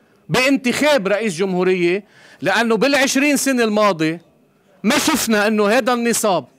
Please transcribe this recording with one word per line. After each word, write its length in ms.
بانتخاب 800
رئيس 280
جمهورية، 680
لأنه 360
بالعشرين 600
سنة 280
الماضية 580
ما 160
شفنا 480
أنه 220
هذا 240
النصاب 540